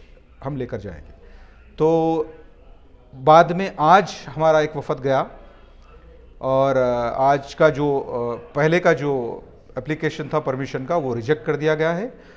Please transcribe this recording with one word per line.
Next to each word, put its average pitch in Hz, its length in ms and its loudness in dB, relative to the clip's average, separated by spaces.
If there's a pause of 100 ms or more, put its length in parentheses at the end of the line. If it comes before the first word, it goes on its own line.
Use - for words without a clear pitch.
(440)
हम 139 140 -8
लेकर 123 200 -8
जाएंगे। 92 400 -16 (600)
तो 160 480 2 (920)
बाद 156 360 6
में 180 280 -4
आज 165 320 4 (180)
हमारा 156 320 2
एक 151 160 -4
वफद 139 220 -6
गया 135 320 0 (1080)
और, 135 360 2
अ, 120 400 0
आज 139 360 2
का 160 160 6
जो, 143 300 0
अ, 120 560 -6
पहले 160 240 2
का 175 140 4
जो 135 500 -4 (340)
एप्लीकेशन 151 560 -6
था 156 60 2
परमिशन 135 460 -6
का 170 120 -2
वो 135 160 -2
रिजेक्ट 120 320 -2
कर 151 100 -2
दिया 151 200 0
गया 160 180 0
है 214 200 -6 (240)